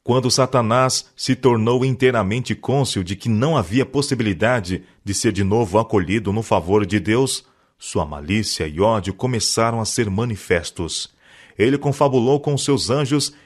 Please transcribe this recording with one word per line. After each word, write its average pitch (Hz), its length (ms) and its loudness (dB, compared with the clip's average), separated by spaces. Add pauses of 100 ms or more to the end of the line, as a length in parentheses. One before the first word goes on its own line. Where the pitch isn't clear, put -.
Quando 123 280 0
Satanás 127 840 0
se - 200 -2
tornou 120 500 2
inteiramente 120 720 0
cônscio 120 480 -2
de 92 120 -4
que - 140 -6
não 127 260 2
havia 113 300 0
possibilidade 110 1000 -2 (200)
de 98 100 -4
ser 113 180 0
de 101 120 0
novo 104 340 2
acolhido 101 560 0
no 113 80 -2
favor 101 460 2
de 104 120 0
Deus, 123 460 0 (320)
sua - 260 -4
malícia 78 640 -4
e 78 120 -8
ódio 101 340 2
começaram 117 680 -2
a 110 60 -2
ser 113 240 -2
manifestos. 92 1040 -4 (440)
Ele 127 200 4
confabulou 139 640 2
com 143 180 -2
seus 110 320 0
anjos 139 420 0 (140)